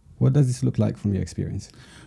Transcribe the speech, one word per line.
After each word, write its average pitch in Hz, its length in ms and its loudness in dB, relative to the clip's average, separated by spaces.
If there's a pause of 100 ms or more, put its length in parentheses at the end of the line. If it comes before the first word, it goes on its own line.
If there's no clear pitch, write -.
(180)
What 131 160 2
does 143 140 4
this 123 140 -2
look 127 160 0
like 107 200 0
from 101 160 -2
your 95 80 -2
experience? 92 480 -6 (360)